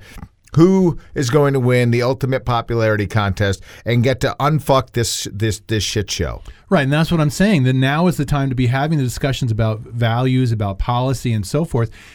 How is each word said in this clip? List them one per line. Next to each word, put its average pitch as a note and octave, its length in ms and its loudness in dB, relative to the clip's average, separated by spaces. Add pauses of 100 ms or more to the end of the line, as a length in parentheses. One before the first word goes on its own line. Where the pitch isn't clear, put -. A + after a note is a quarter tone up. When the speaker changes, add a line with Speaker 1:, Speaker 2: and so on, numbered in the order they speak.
(580)
Speaker 1:
who F#3 400 4 (180)
is C#3+ 140 -2
going C#3+ 240 2
to C3+ 80 2
win B2 300 2
the A#2+ 100 0
ultimate C3 420 -2
popularity A2+ 640 0
contest G2 540 0 (240)
and A#2+ 180 2
get B2+ 160 0
to - 180 -2
unfuck C3+ 540 0
this, - 400 -4
this, G#2+ 360 -4
this A2 140 -2
shit - 300 -4
show. C2 300 -6 (280)
Speaker 2:
Right, F3 120 4
and C3+ 100 0
that's D#3 180 2
what E3+ 120 2
I'm D3 80 2
saying, F#3 340 2
that B2+ 100 2
now C#3 340 2
is E3 100 0
the D3 80 -2
time C#3 240 -2
to B2+ 60 -2
be B2 120 2
having C#3+ 300 0
the C#3 80 0
discussions B2+ 440 -2
about A2 300 0
values, A#2+ 720 0
about G2+ 260 -2
policy, B2+ 540 -2
and G#2+ 160 -2
so D3 160 0
forth. A#2 260 -2 (240)